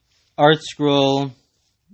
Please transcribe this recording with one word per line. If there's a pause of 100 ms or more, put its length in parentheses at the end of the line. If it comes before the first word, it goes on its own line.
(360)
Art
Scroll, (600)